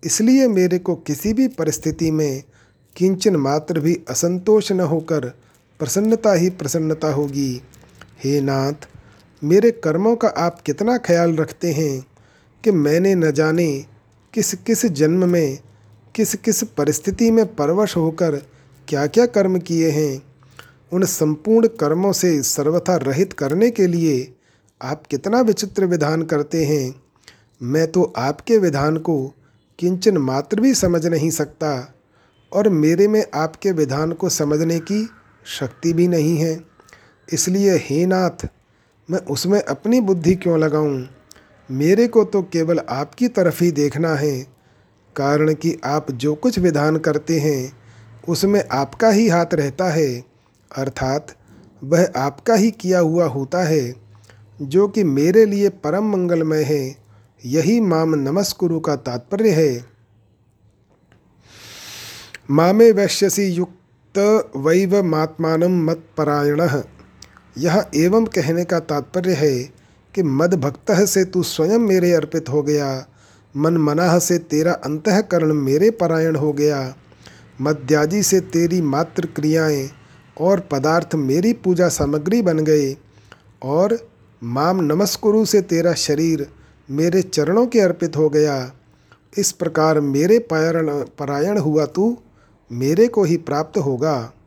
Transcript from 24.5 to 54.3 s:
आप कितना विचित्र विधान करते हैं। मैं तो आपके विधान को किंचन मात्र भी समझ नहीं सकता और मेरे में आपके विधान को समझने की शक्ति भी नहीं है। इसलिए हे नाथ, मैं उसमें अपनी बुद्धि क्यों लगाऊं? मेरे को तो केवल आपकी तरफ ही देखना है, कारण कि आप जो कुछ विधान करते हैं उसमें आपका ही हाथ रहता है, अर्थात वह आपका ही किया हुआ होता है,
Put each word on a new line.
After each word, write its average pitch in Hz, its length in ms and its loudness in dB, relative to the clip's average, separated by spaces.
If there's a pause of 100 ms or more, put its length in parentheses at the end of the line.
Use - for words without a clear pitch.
आप 139 260 -10
कितना 202 340 -2
विचित्र 202 440 0
विधान 160 380 0
करते 160 420 -2
हैं। 139 300 -2 (680)
मैं 147 300 0
तो 175 260 0
आपके 143 400 0
विधान 156 400 0
को 151 360 -4 (460)
किंचन 185 380 0
मात्र 139 440 -2
भी 262 120 4
समझ 175 340 0
नहीं 165 220 0
सकता 147 640 -6 (580)
और 208 180 2
मेरे 165 380 4
में 214 260 2
आपके 160 380 -4
विधान 156 400 -2
को 170 180 -4
समझने 160 500 0
की 208 300 -4 (360)
शक्ति - 480 -6
भी 175 140 2
नहीं 165 300 2
है। 160 220 -2 (760)
इसलिए 190 440 2
हे 147 280 0
नाथ, 185 420 0 (600)
मैं 180 100 -2
उसमें 185 420 -2
अपनी 240 400 0
बुद्धि 185 340 0
क्यों 175 240 0
लगाऊं? 147 460 -2 (640)
मेरे 170 380 2
को 226 160 4
तो 202 200 0
केवल 165 360 -2
आपकी 147 480 -4
तरफ 185 340 0
ही 175 100 4
देखना 147 440 0
है, 139 260 -2 (760)
कारण 151 380 2
कि 160 320 -2
आप 143 260 -2
जो 135 240 -2
कुछ 226 240 -2
विधान 156 380 2
करते 156 420 -2
हैं 139 320 -2 (580)
उसमें 196 420 0
आपका 139 380 0
ही 220 180 4
हाथ 170 260 2
रहता 151 360 -2
है, 139 340 -2 (480)
अर्थात 135 640 -6 (480)
वह 165 320 2
आपका 139 400 -2
ही 214 160 4
किया 180 280 -2
हुआ 170 260 2
होता 139 380 -4
है, 143 320 -2 (680)